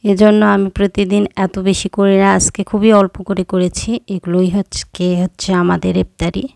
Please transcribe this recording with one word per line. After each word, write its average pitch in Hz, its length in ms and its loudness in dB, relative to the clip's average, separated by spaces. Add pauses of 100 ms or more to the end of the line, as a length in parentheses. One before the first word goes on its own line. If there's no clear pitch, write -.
এজন্য 214 400 4
আমি 196 260 2
প্রতিদিন 202 520 -2 (140)
এত 190 220 -4
বেশি 190 300 -2
করি 196 300 2
না। 196 160 4
আজকে - 300 -2
খুবই 214 280 0
অল্প 196 300 2
করে 190 220 -4
করেছি। 180 460 -4 (180)
এগুলোই 185 420 -2
হচ্ছে, - 560 -6 (160)
হচ্ছে - 320 -6
আমাদের 175 420 0
ইফতারি। 185 480 -4 (120)